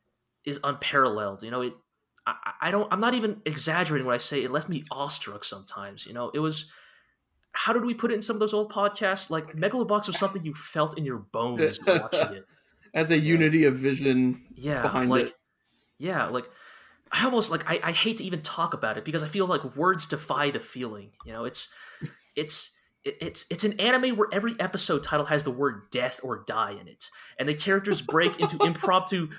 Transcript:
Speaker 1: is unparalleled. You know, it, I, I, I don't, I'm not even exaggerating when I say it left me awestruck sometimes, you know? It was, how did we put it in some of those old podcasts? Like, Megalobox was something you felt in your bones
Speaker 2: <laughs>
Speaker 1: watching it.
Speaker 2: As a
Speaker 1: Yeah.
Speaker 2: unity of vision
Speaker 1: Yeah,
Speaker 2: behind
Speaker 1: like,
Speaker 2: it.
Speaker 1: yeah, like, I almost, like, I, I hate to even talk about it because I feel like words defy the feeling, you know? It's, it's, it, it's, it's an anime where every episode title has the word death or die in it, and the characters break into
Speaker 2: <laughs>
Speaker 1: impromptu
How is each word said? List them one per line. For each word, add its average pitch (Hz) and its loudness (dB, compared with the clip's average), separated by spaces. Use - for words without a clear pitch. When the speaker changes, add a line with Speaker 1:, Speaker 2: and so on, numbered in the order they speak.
Speaker 1:
is 143 -4
unparalleled. 117 0
You 113 -8
know, 123 -4
it, 123 -4
I, - -2
I, - -4
I - 0
don't, 208 2
I'm 190 0
not 240 4
even 214 -2
exaggerating 156 0
when 123 2
I 120 2
say 139 -2
it 120 -2
left 151 -2
me 165 -4
awestruck 107 -4
sometimes, 101 -10
you 101 -14
know? 120 -6
It 143 -2
was, 151 -2
how - 0
did 240 2
we 240 0
put 233 -2
it 233 0
in 214 -2
some 220 -2
of 208 -2
those 214 0
old 208 0
podcasts? 202 0
Like, 156 -4
Megalobox 208 0
was - -2
something 196 -2
you 151 -6
felt 151 -2
in 160 -4
your 127 -4
bones 120 0
Speaker 2:
<laughs> - -2
Speaker 1:
watching 160 4
it. 95 -14
Speaker 2:
As 160 2
a 165 8
Speaker 1:
Yeah. 156 4
Speaker 2:
unity 156 6
of 135 6
vision 131 2
Speaker 1:
Yeah, 135 -2
Speaker 2:
behind 123 2
Speaker 1:
like, 127 4
Speaker 2:
it. - -8
Speaker 1:
yeah, 151 -2
like, 120 -2
I 214 2
almost, 247 4
like, 156 -2
I, 165 0
I 170 0
hate 226 2
to - -6
even 175 -2
talk 170 -2
about 117 -2
it - -8
because 156 -2
I 151 -4
feel 190 0
like 143 -2
words 170 2
defy 143 0
the 123 -2
feeling, 107 -8
you 117 -14
know? 113 -8
It's, - -4
it's, - -2
it, - -6
it's, - -6
it's 170 -2
an 208 0
anime 247 2
where 208 4
every 220 -2
episode 175 0
title 147 0
has 147 2
the 147 -4
word 123 -2
death 123 -2
or 113 -6
die 107 -2
in 92 -18
it, - -12
and 131 0
the 151 2
characters 196 2
break 165 2
into 156 0
Speaker 2:
<laughs> 202 4
Speaker 1:
impromptu 180 2